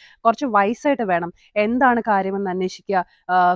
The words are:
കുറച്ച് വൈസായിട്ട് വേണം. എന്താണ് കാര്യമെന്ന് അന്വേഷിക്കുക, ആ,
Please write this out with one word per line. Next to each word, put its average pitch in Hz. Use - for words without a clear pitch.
കുറച്ച് 233
വൈസായിട്ട് 233
വേണം. 175
എന്താണ് 233
കാര്യമെന്ന് 196
അന്വേഷിക്കുക, 185
ആ, 180